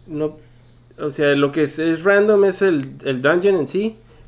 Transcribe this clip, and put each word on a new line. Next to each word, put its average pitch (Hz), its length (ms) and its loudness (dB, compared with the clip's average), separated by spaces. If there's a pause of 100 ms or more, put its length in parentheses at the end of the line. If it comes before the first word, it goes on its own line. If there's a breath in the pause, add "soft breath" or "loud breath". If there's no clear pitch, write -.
no, 151 320 -6 (580 soft breath)
o 143 140 -6
sea, 143 240 0
lo 143 160 0
que 156 120 0
es, 147 140 -4
es 165 260 -2
random 202 420 4
es 190 180 0
el, 139 320 -2 (100)
el 131 160 -2
dungeon 180 360 2
en 147 100 -2
sí, 220 300 -4 (300 soft breath)